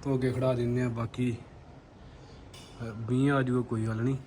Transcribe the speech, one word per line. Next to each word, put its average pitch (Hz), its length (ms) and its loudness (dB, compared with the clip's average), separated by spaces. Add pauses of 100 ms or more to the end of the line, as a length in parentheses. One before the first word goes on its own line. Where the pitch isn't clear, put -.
ਧੋ 135 140 2
ਕੇ 127 140 2
ਖੜਾ 127 220 2
ਦਿੰਦੇ 120 280 2
ਆ। 123 80 2
ਬਾਕੀ 117 460 0 (1700)
ਮੀਂਹ 131 220 6
ਆ 139 100 4
ਜਾਊਗਾ 123 200 4
ਕੋਈ 113 260 0
ਗੱਲ 113 160 0
ਨਹੀਂ 135 120 2 (120)